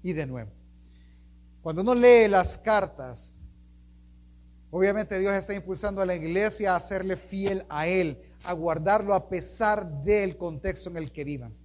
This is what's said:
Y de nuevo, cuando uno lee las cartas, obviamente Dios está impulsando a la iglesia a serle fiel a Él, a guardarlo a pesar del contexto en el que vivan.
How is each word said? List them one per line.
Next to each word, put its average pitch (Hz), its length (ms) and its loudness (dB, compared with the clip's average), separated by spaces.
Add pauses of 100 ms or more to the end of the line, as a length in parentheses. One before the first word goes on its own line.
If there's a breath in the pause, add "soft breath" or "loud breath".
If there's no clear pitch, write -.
Y 180 100 -4
de 151 140 -4
nuevo, 120 240 -10 (1120 soft breath)
cuando 165 180 -4
uno 240 140 2
lee 240 320 10
las 190 320 2
cartas, 185 760 -2 (1400)
obviamente 202 480 0
Dios 196 160 0
está 196 220 -4
impulsando 196 440 -6
a 190 60 2
la 180 80 -2
iglesia 190 640 0
a 170 40 0
serle 185 380 -6
fiel 196 520 -4
a 151 180 -4
Él, 175 340 0 (220 loud breath)
a 175 100 -6
guardarlo 175 600 0
a 190 120 -2
pesar 185 760 -4
del 196 340 0
contexto 175 540 -8
en 175 60 -10
el 156 140 -8
que 151 120 -10
vivan. 127 420 -10